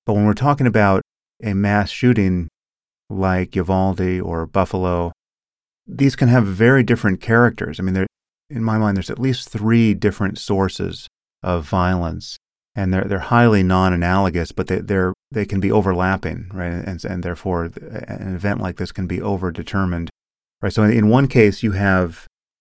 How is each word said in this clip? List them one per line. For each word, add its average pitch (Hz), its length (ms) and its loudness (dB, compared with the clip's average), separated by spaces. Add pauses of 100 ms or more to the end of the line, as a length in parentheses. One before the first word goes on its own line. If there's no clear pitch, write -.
But 110 80 0
when 104 120 4
we're 107 80 4
talking 139 340 2
about 101 360 4 (400)
a 104 100 -4
mass 101 360 0
shooting 95 580 2 (600)
like 92 460 -2
Uvalde 92 680 0
or 85 240 -6
Buffalo, 87 680 -2 (760)
these 135 300 0
can - 120 2
have 120 180 4
very 113 360 4
different 110 400 0
characters. 117 580 0
I 95 40 -6
mean, 92 100 -2
there, 95 140 0 (420)
in 117 140 -6
my 110 140 0
mind, 104 200 2
there's 90 120 -6
at 110 100 -8
least 127 300 -2
three 110 440 4
different 95 460 -2
sources 95 680 -4 (360)
of 87 220 -2
violence, 87 720 -2 (380)
and 95 180 -2
they're, 95 100 0
they're 98 160 -4
highly 113 440 4
non-analogous, 90 920 0
but 92 140 -6
they, 92 120 -2
they're, 95 340 -2 (160)
they 104 160 -4
can 98 140 -4
be 98 120 0
overlapping, 92 840 0
right? 90 140 -8
And, 87 380 -8
and 92 180 -6
therefore, 87 460 -4
th-, - 380 -14
an 95 280 -8
event 101 240 -4
like 92 180 -6
this 90 140 -8
can 92 160 -6
be 87 120 -4
overdetermined, 90 880 -4 (520)
right? 101 120 -2
So 110 100 2
in, 104 80 6
in 110 180 4
one 135 180 4
case, 107 360 4
you 107 100 0
have 92 540 0 (340)